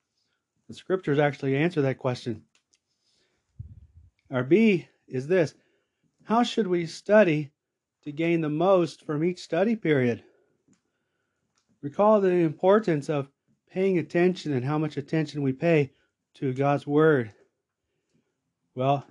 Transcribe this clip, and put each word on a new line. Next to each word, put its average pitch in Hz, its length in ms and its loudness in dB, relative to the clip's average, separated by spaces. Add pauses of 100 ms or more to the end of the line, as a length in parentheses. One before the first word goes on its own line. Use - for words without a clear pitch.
(680)
The 113 80 -20
scriptures 165 460 -4
actually 139 360 -2
answer 156 260 -2
that 131 160 -2
question. 120 440 -8 (1900)
Our 127 140 -2
B 185 420 2 (220)
is 131 180 -8
this. 170 280 0 (680)
How 233 220 0
should 220 240 -2
we 175 180 -2
study 165 640 2 (520)
to 147 100 -14
gain 165 300 -2
the 156 60 -2
most 170 560 0
from 151 200 -4
each 180 180 -4
study 196 320 -2
period? 131 480 0 (1600)
Recall 202 400 2
the 196 80 2
importance 180 840 2
of 143 180 -4 (400)
paying 190 300 -2
attention 175 540 -2
and 123 120 -2
how 151 140 -2
much 151 180 -4
attention 147 460 -4
we 131 100 0
pay 151 400 0 (420)
to 135 180 -4
God's 139 340 -2
Word. 143 460 2 (1400)
Well, 135 340 -2